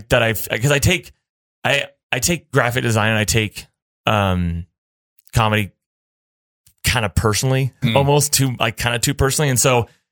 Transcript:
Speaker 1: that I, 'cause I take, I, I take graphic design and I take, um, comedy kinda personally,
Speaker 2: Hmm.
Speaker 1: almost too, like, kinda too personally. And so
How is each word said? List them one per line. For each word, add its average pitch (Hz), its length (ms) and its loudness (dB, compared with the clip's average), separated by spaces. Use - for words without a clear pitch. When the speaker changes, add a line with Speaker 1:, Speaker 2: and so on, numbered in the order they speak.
Speaker 1:
that 123 120 4
I, 113 120 0
'cause 113 360 -2
I 143 80 2
take, 170 340 0
I, 135 220 0
I 127 60 -2
take 123 320 -4
graphic 120 320 0
design 110 280 2
and 110 80 0
I 107 60 0
take, - 420 -4
um, 90 600 0
comedy 107 380 0
kinda 110 240 -2
personally, 131 640 0
Speaker 2:
Hmm. 113 140 0
Speaker 1:
almost 143 360 2
too, 135 260 0
like, 117 180 -2
kinda 120 220 -2
too 139 160 -2
personally. 139 340 0
And 127 100 0
so 123 300 2